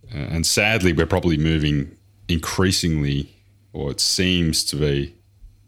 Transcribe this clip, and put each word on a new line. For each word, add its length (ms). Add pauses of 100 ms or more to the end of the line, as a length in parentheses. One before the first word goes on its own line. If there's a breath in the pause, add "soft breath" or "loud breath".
(140)
uh, 40
and 280
sadly, 480
we're 140
probably 300
moving 580 (320)
increasingly, 1040 (400)
or 180
it 80
seems 680
to 100
be, 400 (520)